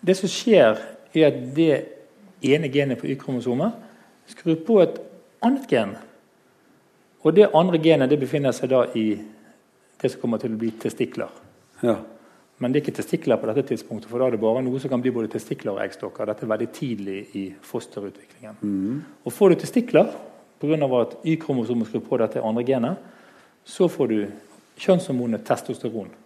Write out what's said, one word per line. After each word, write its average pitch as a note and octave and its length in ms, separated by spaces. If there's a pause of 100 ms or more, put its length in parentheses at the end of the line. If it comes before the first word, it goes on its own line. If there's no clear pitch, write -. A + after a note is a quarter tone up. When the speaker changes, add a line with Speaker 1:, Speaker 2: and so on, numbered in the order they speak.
Speaker 1:
Det F#3 120
som F#3+ 120
skjer, C#3+ 500 (360)
er D#3 120
at B2+ 280
det D#3 300 (580)
ene C#3+ 300
genet C#3 260
på - 80
Y-kromosomet C3+ 680 (560)
skrur - 360
på A3 180
et E3 160 (440)
annet C4+ 260
gen. G#2+ 260 (1300)
Og D#3+ 100
det G3+ 200
andre E3+ 240
genet, D#3 320
det D3 80
befinner C3+ 340
seg B2 180
da B2+ 120 (140)
i A2 80 (960)
det B2+ 100
som - 100
kommer A#2 200
til A#2+ 100
å A2 80
bli A2+ 140
testikler. A2+ 560 (540)
Speaker 2:
Ja. A2 120 (640)
Speaker 1:
Men B2+ 140
det D3 80
er D3 100
ikke D3+ 60
testikler - 420
på A2 80
dette A#2 220
tidspunktet, A2+ 420
for A#2+ 80
da C3 80
er B2+ 80
det G#2+ 60
bare A2+ 220
noe B2+ 180
som C3 100
kan B2 120
bli B2+ 80
både A2+ 200
testikler - 460
og G#2+ 80
eggstokker. G2+ 420
Dette G#2+ 160
er A2 80
veldig A2+ 220
tidlig G2+ 480 (160)
i G2 80 (180)
fosterutviklingen. - 1000
Speaker 2:
Mhm. G#2 440 (200)
Speaker 1:
Og B2 80
får G3+ 180
du E3+ 120
testikler, G#3+ 460 (520)
på C#3+ 80
grunn D#3 140
av C3 180
at - 140 (100)
Y-kromosomet B2 640
skrur A2 220
på C3 100
dette A2+ 240
andre A2+ 220
genet, C3 320 (680)
så - 220
får C3+ 200
du G#2+ 180 (520)
kjønnshormonet B2 680
testosteron. A2+ 680 (160)